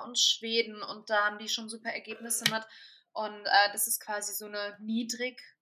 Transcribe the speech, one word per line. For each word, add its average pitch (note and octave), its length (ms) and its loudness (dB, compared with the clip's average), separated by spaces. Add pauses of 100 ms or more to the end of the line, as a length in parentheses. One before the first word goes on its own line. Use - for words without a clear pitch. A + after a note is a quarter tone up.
und A#3+ 140 -6
Schweden A3+ 640 2
und G#3+ 280 -8
da G#3 160 6
haben G#3 120 -2
die A3 120 -8
schon A3+ 180 -4
super A3+ 220 -10
Ergebnisse A3+ 600 -4
mit. A3 140 -2 (460)
Und, G#3 340 -4
äh, G3+ 260 8
das G#3+ 160 -2
ist - 120 -2
quasi G#3 340 -6
so G#3+ 120 -8
eine G#3 340 -6
niedrig A#3 600 -4 (220)